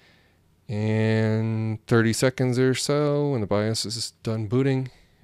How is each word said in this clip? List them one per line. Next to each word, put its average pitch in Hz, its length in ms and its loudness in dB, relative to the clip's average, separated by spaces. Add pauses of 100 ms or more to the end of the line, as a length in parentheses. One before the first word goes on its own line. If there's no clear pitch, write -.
(680)
in 110 1160 0
thirty 113 260 4
seconds 127 460 0
or 131 160 4
so, 147 560 0
when 131 100 -2
the 101 60 -2
bios 104 380 0
is 110 280 -8 (100)
done 110 240 -4
booting, 131 440 0 (340)